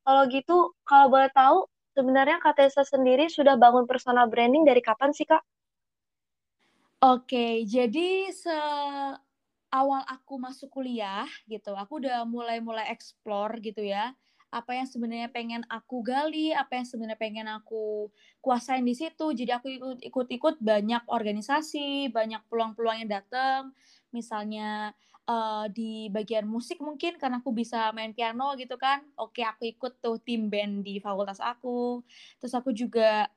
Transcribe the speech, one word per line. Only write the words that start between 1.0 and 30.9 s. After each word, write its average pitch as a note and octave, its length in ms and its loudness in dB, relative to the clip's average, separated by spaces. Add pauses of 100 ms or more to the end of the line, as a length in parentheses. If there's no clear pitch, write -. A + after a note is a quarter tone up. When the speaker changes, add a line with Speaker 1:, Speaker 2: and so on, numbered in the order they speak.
Speaker 1:
boleh C4+ 160 6
tahu, C4+ 400 6 (240)
sebenarnya C4+ 480 4
Kak D4 160 4
Tessa C#4 240 6
sendiri C4+ 480 4
sudah C#4 320 6
bangun A#3+ 240 8
personal B3 400 2
branding A#3+ 400 4
dari B3 160 8
kapan C4 320 0
sih, - 160 -6
Kak? D#4+ 160 4 (1600)
Speaker 2:
Oke, B3 640 2
jadi E4+ 640 0
se-, C#4+ 840 -6 (520)
awal C4+ 400 0
aku C4 320 -14
masuk C4 400 -12
kuliah A3+ 480 -6 (160)
gitu, G#3 320 -10
aku A3+ 240 -10
udah B3 240 -4
mulai-mulai A#3 640 -6
explore G#3+ 720 -8
gitu G#3 240 -8
ya, G3+ 260 -4 (380)
apa B3 240 -8
yang C4 160 -6
sebenarnya A#3 400 -8
pengen A#3 400 -8
aku A#3+ 320 -10
gali, D4+ 560 -2
apa C4 240 -4
yang B3 80 -12
sebenarnya A3 320 -10
pengen A3 260 -8
aku G#3+ 640 -8 (320)
kuasain C4 400 0
di B3 160 0
situ. D#4+ 320 -6
Jadi B3 240 -4
aku A#3+ 160 -6
ikut, C4 280 -10 (120)
ikut-ikut B3+ 480 -2
banyak A3 480 0
organisasi, C#4 1040 -4
banyak A3 400 -4
peluang-peluang A3+ 560 -4
yang G#3 60 -8 (100)
datang. C4+ 480 -4 (400)
Misalnya, G#3+ 800 -8 (400)
eh, A3 400 -2
di A3 400 -8
bagian G#3+ 400 -4
musik A#3 320 -8
mungkin E4+ 400 -8
karena B3 240 -4
aku C4+ 80 -4
bisa A3+ 400 -4
main A3 240 -8
piano B3 400 -4
gitu B3+ 240 -12
kan. C#4 240 0 (160)
Oke, A3+ 240 -6
aku A3 240 -8
ikut B3 320 -12
tuh A3+ 240 -4
tim A3 240 -4
band G3+ 320 -4
di G3 160 -10